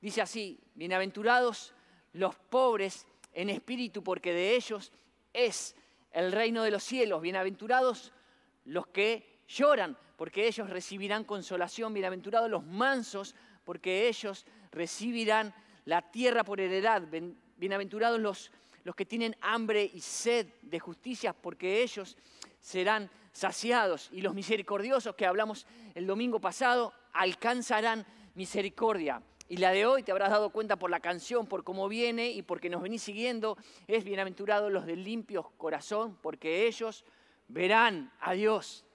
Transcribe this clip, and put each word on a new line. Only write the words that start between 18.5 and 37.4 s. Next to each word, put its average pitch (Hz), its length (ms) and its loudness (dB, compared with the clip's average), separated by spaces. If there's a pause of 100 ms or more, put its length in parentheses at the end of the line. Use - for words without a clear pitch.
los 175 140 -8
que 196 100 -4
tienen 226 340 -4
hambre 214 540 2
y 175 60 -14
sed 226 480 0 (140)
de 165 180 -6
justicia, 185 520 -6
porque 180 480 -2
ellos 208 360 -2 (420)
serán 196 500 0 (220)
saciados. 196 840 0
Y 185 80 -10
los 190 140 -2
misericordiosos", 208 800 -2
que 202 120 0
hablamos 208 380 0 (300)
el 180 140 -4
domingo 220 320 0
pasado, 240 520 2 (200)
"alcanzarán 220 920 0 (300)
misericordia". 190 880 -2 (260)
Y 175 80 -6
la 185 160 6
de 196 120 6
hoy, 262 200 4
te 202 80 0
habrás 196 180 4
dado 214 200 4
cuenta 208 260 0
por 180 140 -2
la 170 100 2
canción, 180 480 -2
por 190 160 -4
cómo 190 240 -2
viene 233 420 0
y 214 120 -8
porque 175 280 -4
nos 170 120 -4
venís 208 200 -6
siguiendo, 220 560 -4 (300)
es: 214 160 2
"Bienaventurados 202 680 0
los 180 160 0
de 165 80 -4
limpio 196 600 -6
corazón, 180 640 -4
porque 160 460 0
ellos 220 360 -6 (440)